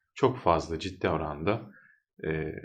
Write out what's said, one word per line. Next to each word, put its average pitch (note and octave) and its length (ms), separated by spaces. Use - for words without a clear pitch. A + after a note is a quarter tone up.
çok B2+ 240
fazla, D#2+ 420
ciddi F#2 300
oranda. D#2 520
E, D#2 260